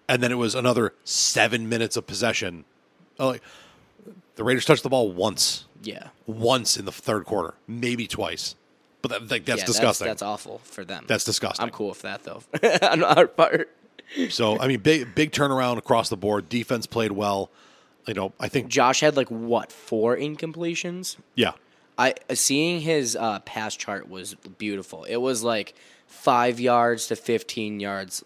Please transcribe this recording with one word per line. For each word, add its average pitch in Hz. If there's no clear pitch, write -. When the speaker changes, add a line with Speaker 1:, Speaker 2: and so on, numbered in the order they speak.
Speaker 1:
And 123
then 123
it 127
was 113
another 120
seven 113
minutes 113
of 110
possession. 95
Oh, 135
like, 123
the 110
Raiders 123
touched 147
the 139
ball 123
once. -
Speaker 2:
Yeah. -
Speaker 1:
Once 113
in 98
the 95
third 107
quarter, 87
maybe 120
twice. -
But 117
that, 113
like, 113
that's 117
Speaker 2:
Yeah, 92
Speaker 1:
disgusting. 107
Speaker 2:
that's, -
that's -
awful 104
for -
them. 87
Speaker 1:
That's 120
disgusting. 107
Speaker 2:
I'm 117
cool 104
with -
that, 98
though, 98
<laughs> 202
on 165
our 156
part. -
Speaker 1:
So, 107
I 127
mean, 131
big, 127
big 156
turnaround 131
across 113
the 110
board. 101
Defense 120
played 110
well, 98
you 110
know, 95
I 127
think 127
Speaker 2:
Josh 131
had, 151
like, 131
what, 117
four 117
incompletions? 165
Speaker 1:
Yeah. 214
Speaker 2:
I, 127
uh, 131
seeing 160
his, 147
uh, 107
pass 110
chart -
was 90
beautiful. 98
It 113
was, 123
like, 113
five 123
yards 120
to 113
fifteen 107
yards, 98